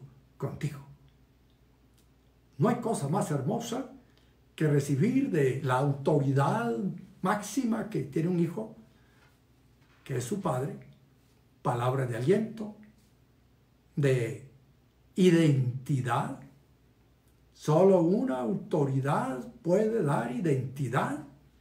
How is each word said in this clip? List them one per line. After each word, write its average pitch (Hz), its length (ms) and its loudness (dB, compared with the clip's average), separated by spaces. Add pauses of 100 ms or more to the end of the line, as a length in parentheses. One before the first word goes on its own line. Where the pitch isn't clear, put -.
(380)
contigo'". - 480 -8 (1700)
No 170 120 2
hay 247 80 0
cosa 214 320 -4
más 170 220 -2
hermosa 202 600 -4 (640)
que 156 120 0
recibir 147 640 2
de 135 320 2
la 135 160 2
autoridad 147 960 2 (460)
máxima 214 680 -2
que 143 140 -4
tiene 165 240 -2
un 180 100 0
hijo, 170 380 -2 (1300)
que 131 140 -6
es 120 60 -4
su - 160 -6
padre, 139 380 -4 (840)
palabras 127 460 0
de 117 80 -4
aliento, 190 600 0 (1200)
de 123 520 0 (680)
identidad. 135 1200 2 (1120)
Solo 180 480 6
una 254 380 2
autoridad 175 1080 -2 (140)
puede 214 420 2
dar 143 300 0
identidad. 151 960 -2 (340)